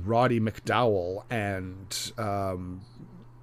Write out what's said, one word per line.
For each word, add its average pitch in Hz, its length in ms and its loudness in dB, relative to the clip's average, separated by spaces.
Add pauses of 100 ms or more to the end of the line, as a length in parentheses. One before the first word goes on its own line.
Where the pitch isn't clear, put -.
Roddy 117 320 4
McDowall 107 880 2
and, 95 880 -4
um, 95 680 -2 (600)